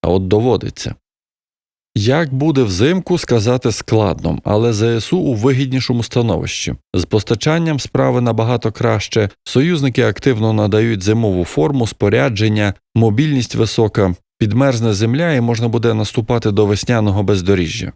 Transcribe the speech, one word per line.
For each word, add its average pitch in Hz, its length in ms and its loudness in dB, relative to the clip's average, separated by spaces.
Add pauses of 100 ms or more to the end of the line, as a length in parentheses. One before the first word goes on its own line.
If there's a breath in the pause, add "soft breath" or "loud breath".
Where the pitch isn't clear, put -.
а 85 60 0
от 92 200 0
доводиться. 110 640 -2 (1000)
Як 131 400 0
буде 135 280 2
взимку, 147 560 0
сказати 120 540 0
складно, 90 720 -2
але 113 280 2
З 104 100 -2
С 117 300 0
У 180 60 0
у 147 160 0
вигіднішому 127 680 0
становищі. - 720 -2 (200)
З 90 100 0
постачанням 151 760 -2
справи 131 400 0
набагато 113 520 0
краще, 110 580 0 (140)
союзники 139 580 0
активно 110 500 0
надають 107 500 0
зимову 101 420 2
форму, 139 420 0
спорядження, 107 880 0 (200)
мобільність 117 600 2
висока, 107 600 0 (240)
підмерзне 117 540 2
земля 123 400 0
і 127 80 0
можна 117 280 0
буде 113 260 0
наступати 110 560 -2
до 104 160 2
весняного 104 560 0
бездоріжжя. 95 720 0